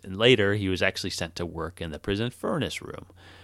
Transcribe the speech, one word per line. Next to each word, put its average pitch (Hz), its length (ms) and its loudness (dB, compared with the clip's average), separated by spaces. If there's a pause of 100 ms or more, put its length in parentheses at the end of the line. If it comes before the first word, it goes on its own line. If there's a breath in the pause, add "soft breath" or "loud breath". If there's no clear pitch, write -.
later 104 500 6
he 98 140 0
was 92 120 0
actually 95 280 0
sent 85 260 -6
to 87 100 -4
work 82 360 -8
in 82 100 -8
the 73 80 -10
prison 104 300 -4
furnace - 520 -4
room. - 260 -14 (360 loud breath)